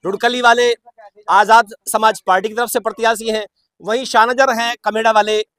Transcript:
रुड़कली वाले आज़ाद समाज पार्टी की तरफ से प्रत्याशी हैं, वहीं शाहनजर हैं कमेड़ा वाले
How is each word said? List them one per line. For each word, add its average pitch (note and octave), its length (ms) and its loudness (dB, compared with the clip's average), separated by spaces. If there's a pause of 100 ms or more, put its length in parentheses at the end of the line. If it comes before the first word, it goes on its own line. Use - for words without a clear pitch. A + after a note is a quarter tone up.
रुड़कली A#3 360 -4
वाले A#3+ 340 2 (560)
आज़ाद G#3 380 4 (240)
समाज A3 340 0
पार्टी F#3+ 220 0
की G#3+ 60 -8
तरफ A3+ 140 -4
से - 120 -4
प्रत्याशी A3+ 500 -4
हैं, G#3+ 160 -6 (340)
वहीं A3 240 -4
शाहनजर B3 460 2
हैं A#3 340 -4
कमेड़ा A3 260 0
वाले G#3+ 340 0 (140)